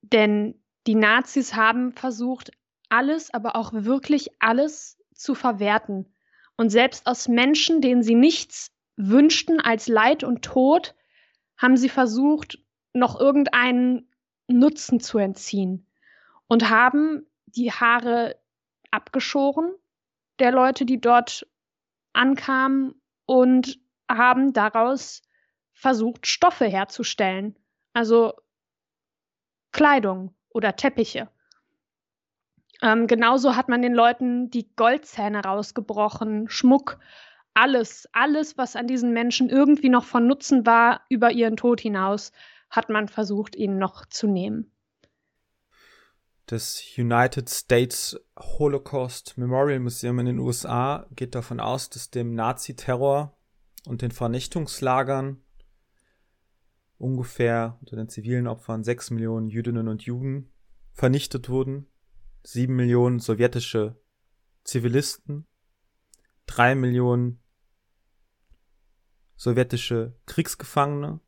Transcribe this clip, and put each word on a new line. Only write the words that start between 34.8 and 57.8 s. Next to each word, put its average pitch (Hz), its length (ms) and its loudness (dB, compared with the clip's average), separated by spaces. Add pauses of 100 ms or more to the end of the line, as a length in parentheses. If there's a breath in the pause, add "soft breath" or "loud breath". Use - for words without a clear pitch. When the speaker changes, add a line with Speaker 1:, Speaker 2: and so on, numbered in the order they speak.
Speaker 1:
rausgebrochen, 214 1080 -4
Schmuck, - 500 2 (560 soft breath)
alles, 247 560 0
alles, 302 460 0
was 247 180 -6
an 240 120 -6
diesen 240 260 0
Menschen 240 360 0
irgendwie 277 400 4
noch 247 140 4
von 233 240 2
Nutzen 262 380 2
war, 233 420 4
über 233 240 2
ihren 233 240 0
Tod 240 240 2
hinaus, 202 520 -4 (380 soft breath)
hat - 200 -2
man 214 180 -2
versucht, 208 480 -6
ihnen 196 220 -2
noch 190 300 -4
zu - 200 -4
nehmen. 202 420 -4 (1800 soft breath)
Speaker 2:
Das - 360 -8 (140)
United 120 520 0
States - 720 -2 (180)
Holocaust 135 1000 -4
Memorial 131 420 -2
Museum 123 400 -4
in 123 60 -2
den 123 140 -2
U 127 100 -4
S 120 160 -6
A 127 460 -4
geht 123 240 -12
davon 120 260 -8
aus, 120 280 -6
dass - 200 -16
dem 120 240 -6
Nazi-Terror 131 1040 -4 (500)
und 120 140 -8
den 123 100 -6
Vernichtungslagern 131 1300 -6 (1600)
ungefähr 120 840 -4
unter - 160 -18